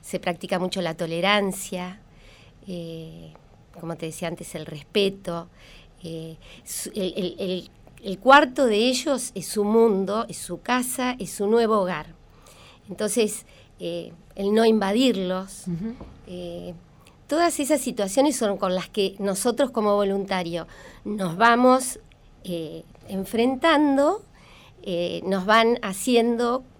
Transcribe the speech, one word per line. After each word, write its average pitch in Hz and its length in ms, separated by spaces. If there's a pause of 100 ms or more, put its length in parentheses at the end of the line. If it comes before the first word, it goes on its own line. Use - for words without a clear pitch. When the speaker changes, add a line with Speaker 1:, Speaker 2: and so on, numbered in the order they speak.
Speaker 1:
se - 180
practica 180 400
mucho 185 220
la 165 120
tolerancia, 185 1040 (680)
eh, 165 680 (460)
como 165 180
te - 80
decía 160 220
antes, 170 280
el 156 100
respeto. 170 840 (540)
Eh, 160 340 (260)
su-, - 320
el, 185 220
el, 170 220
el, 185 300 (340)
el 190 160
cuarto 269 460
de 208 120 (100)
ellos 254 480
es 180 120
su 208 180
mundo, 214 640
es 156 80
su - 240
casa, 254 580
es 196 120
su 202 160
nuevo 220 320
hogar. 175 260 (840)
Entonces, 208 580 (360)
eh, 170 320 (220)
el 196 180
no 220 100
invadirlos, 196 1040
Speaker 2:
Ujú. 185 280 (320)
Speaker 1:
eh, 175 460 (540)
todas 330 320
esas 294 220
situaciones 247 560
son 202 200
con 185 180
las 185 120
que 196 320
nosotros 233 520
como 214 240
voluntario 190 720 (360)
nos 202 320
vamos, 247 640 (460)
eh, 165 380 (260)
enfrentando, 277 1120 (640)
eh, 170 420
nos 190 200
van 226 360
haciendo 240 840 (160)